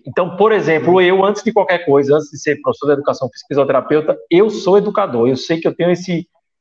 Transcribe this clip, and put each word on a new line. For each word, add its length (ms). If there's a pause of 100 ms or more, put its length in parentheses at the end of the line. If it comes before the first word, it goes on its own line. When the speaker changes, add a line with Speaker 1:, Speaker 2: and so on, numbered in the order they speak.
Speaker 1:
Então, 320
por 140
exemplo, 440
Speaker 2:
Uhum. 60
Speaker 1:
eu, 240
antes 200
de 80
qualquer 340
coisa, 300
antes 120
de 100
ser 220
professor 280
de 60
educação 340
física, 200
fisioterapeuta, 720 (100)
eu 220
sou 260
educador. 520
Eu 80
sei 240
que 80
eu 60
tenho 180
esse 360 (320)